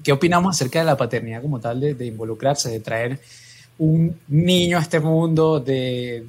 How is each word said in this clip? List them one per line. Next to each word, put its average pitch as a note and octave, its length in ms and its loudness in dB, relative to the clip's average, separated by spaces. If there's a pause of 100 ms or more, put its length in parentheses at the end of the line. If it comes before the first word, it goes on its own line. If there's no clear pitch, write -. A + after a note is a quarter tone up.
qué C#3+ 120 2
opinamos F3 420 2
acerca D#3+ 240 -2
de E3 60 2
la D3+ 100 4
paternidad A#2 460 -4
como C#3 180 -4
tal, A#2+ 220 -4
de, D3 120 0
de B2 120 -8
involucrarse, A2+ 640 -4
de A2+ 100 -4
traer A#2 400 -4 (600)
un E3 380 2 (120)
niño F3 480 4
a E3 40 2
este D#3 200 0
mundo, D#3+ 580 2
de, B2 680 -4